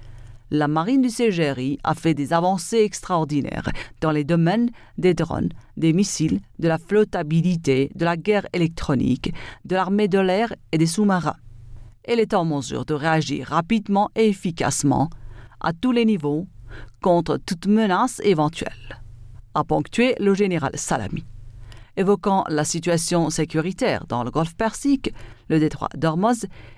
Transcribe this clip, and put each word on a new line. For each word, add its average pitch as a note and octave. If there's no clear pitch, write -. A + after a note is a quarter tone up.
La D3+
marine E3+
du B3+
C A3+
G E3
R C3
I C3
a D3+
fait E3
des C#3+
avancées F#3
extraordinaires D#3
dans D#3+
les D3+
domaines E3+
des F3+
drones, E3
des D#3+
missiles, F#3+
de E3
la D#3+
flottabilité, E3
de E3+
la E3+
guerre G3+
électronique, D#3+
de E3+
l'armée F#3+
de F#3+
l'air F#3+
et E3
des D#3+
sous-marins. F3
Elle A#3
est G#3+
en F3
mesure C#3
de D#3
réagir D3
rapidement G3
et A3
efficacement, E3
à E3
tous B3+
les A#3
niveaux, E3
contre E3+
toute -
menace G#3+
éventuelle », -
a D3+
ponctué D#3+
le G3
général F3+
Salami. -
Évoquant G3
la D3+
situation E3
sécuritaire D#3+
dans A#2+
le A#2+
Golfe E3
Persique, A3+
le D#3+
détroit -
d'Ormuz F#3